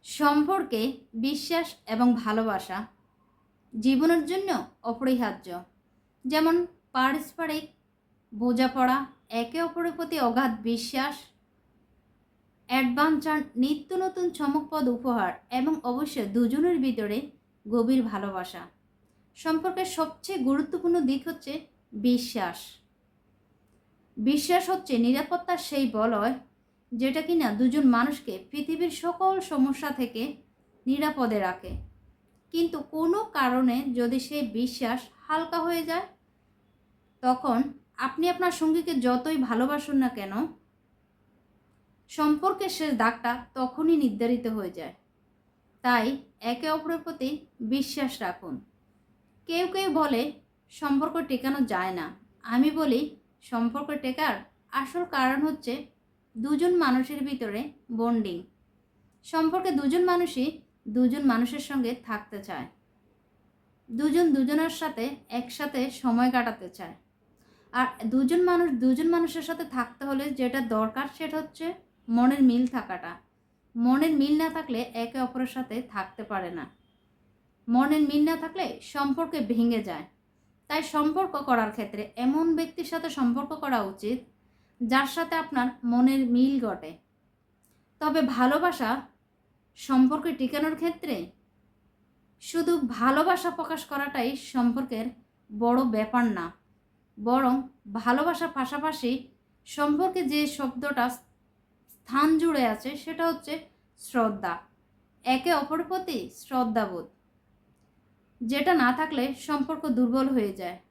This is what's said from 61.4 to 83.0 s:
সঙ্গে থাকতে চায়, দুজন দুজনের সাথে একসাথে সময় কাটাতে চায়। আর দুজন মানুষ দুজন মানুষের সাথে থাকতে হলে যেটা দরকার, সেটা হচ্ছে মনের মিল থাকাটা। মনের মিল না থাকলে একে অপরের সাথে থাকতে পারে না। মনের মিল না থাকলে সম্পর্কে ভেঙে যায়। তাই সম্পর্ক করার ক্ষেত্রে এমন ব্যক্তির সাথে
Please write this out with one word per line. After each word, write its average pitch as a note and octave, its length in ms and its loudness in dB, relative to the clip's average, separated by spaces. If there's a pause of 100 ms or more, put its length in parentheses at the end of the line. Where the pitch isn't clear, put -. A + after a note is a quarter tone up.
সঙ্গে C4 320 -2 (120)
থাকতে G#3 400 -8
চায়, E3 240 -10 (1200)
দুজন D4+ 440 4
দুজনের D4 360 2
সাথে C#4 460 -6 (140)
একসাথে C4 640 -4
সময় B3 400 2
কাটাতে A3+ 380 -2
চায়। F3 260 -14 (760)
আর B3 160 0 (180)
দুজন C4 380 4
মানুষ F4 280 4
দুজন B3+ 380 4
মানুষের E4+ 320 2
সাথে E4 240 -6
থাকতে B3+ 400 -6
হলে C#4 260 -2
যেটা B3+ 300 0
দরকার, A3 440 0 (120)
সেটা D#4 200 -4
হচ্ছে D#4+ 360 -6 (360)
মনের C4 340 6
মিল B3 240 6
থাকাটা। F#3 440 -8 (640)
মনের C4 420 4
মিল D4 200 4
না D#4+ 120 2
থাকলে D#4 320 -4
একে A#3 380 -6
অপরের B3+ 280 -2
সাথে B3+ 340 -8
থাকতে G#3 420 -10
পারে F#3 280 -6
না। E3 140 -10 (1000)
মনের C#4+ 340 4
মিল D4 240 4
না E4 120 2
থাকলে D#4+ 440 -6
সম্পর্কে C#4+ 580 -2
ভেঙে A#3 440 2
যায়। D#3+ 220 -8 (600)
তাই D4+ 160 -2
সম্পর্ক D#4 540 0
করার A#3 340 2
ক্ষেত্রে G#3 440 -8
এমন D4+ 400 2
ব্যক্তির E4 300 -4
সাথে E4 240 -6